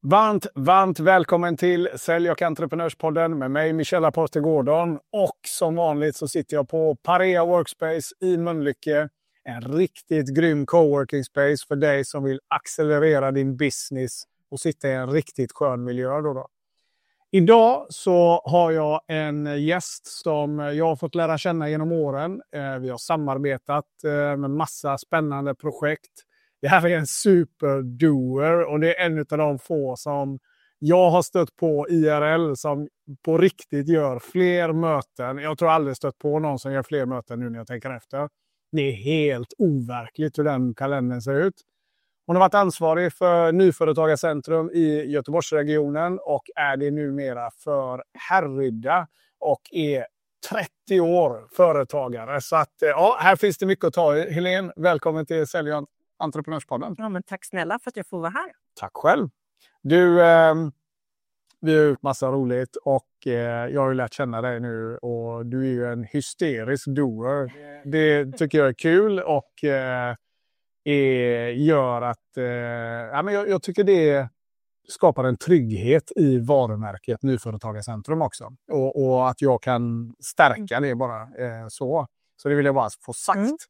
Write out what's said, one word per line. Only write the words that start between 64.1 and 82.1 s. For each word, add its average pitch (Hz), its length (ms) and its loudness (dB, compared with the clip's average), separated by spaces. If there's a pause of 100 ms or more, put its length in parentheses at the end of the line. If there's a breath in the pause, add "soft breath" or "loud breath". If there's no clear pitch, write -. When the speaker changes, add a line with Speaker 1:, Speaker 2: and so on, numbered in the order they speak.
Speaker 1:
känna 120 280 -6
dig 120 180 -4
nu 117 380 -8
och 117 480 -8
du 123 160 -6
är 131 100 -2
ju 120 140 -2
en 120 180 -6
hysterisk 135 840 -4
doer. 131 680 -4 (380)
Det 147 460 2
tycker 156 200 0
jag 143 100 6
är 131 60 2
kul 190 460 4
och, 160 440 -4
eh, 127 520 -2 (680)
är, 127 640 2
gör 131 520 2
att, 120 360 -8
eh, 131 60 -4
ja, 120 800 -6
men 202 120 -2
jag, 202 160 -2
jag 190 140 0
tycker 196 200 -2
det 151 460 4 (580)
skapar 135 360 2
en 127 140 0
trygghet 127 800 2
i 139 240 4
varumärket 113 840 -2
Nyföretagarcentrum 113 1000 -6
också. 131 300 -6 (200)
Och, 135 360 0
och 127 220 2
att - 120 -6
jag 131 220 2
kan 117 560 -4
stärka 151 580 -2
Speaker 2:
Mm. 139 120 -2
Speaker 1:
det 120 60 -4
bara, 117 260 -6
eh, 113 480 -12
så. 139 380 -6 (300)